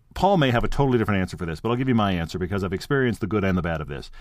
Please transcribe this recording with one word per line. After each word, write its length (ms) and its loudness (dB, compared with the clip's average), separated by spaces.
Paul 220 2
may 140 4
have 140 2
a 40 0
totally 300 2
different 220 0
answer 180 -2
for 80 -6
this, 140 -4
but 100 -2
I'll 60 0
give 120 -2
you 60 4
my 180 2
answer 260 -2
because 240 -4
I've 120 -4
experienced 460 0
the 60 -4
good 180 0
and 120 2
the 60 0
bad 180 -2
of 80 -10
this. 220 -10